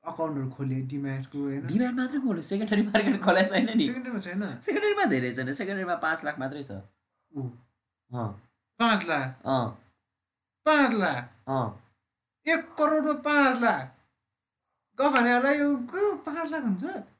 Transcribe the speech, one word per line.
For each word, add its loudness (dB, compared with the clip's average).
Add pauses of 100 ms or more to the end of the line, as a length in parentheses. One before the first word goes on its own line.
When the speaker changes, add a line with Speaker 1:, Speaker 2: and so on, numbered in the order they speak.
Speaker 1:
अकाउन्टहरू -4
खोले, -4
डिम्याटको, -6
होइन? -4
Speaker 2:
डिम्याट 0
मात्रै -2
खोले, -2
सेकेन्डरी 0
मार्केट 2
खोला 6
छैन 2
नि। 4
Speaker 1:
सेकेन्डरीमा -4
छैन? -6
Speaker 2:
सेकेन्डरीमा 0
धेरै 2
छैन, -4
सेकेन्डरीमा -4
पाँच -2
लाख -4
मात्रै -6
छ। -12 (680)
Speaker 1:
ऊ। -6 (640)
Speaker 2:
अँ। -6 (460)
Speaker 1:
पाँच 2
लाख? -4
Speaker 2:
अँ। 0 (920)
Speaker 1:
पाँच 4
लाख? -2 (180)
Speaker 2:
अँ। -4 (640)
Speaker 1:
एक 0
करोडमा 2
पाँच 2
लाख? 0 (1040)
गफ 4
हानेहरूलाई 4
यो 2
को -2
पाँच -6
लाख -4
हुन्छ? -2 (360)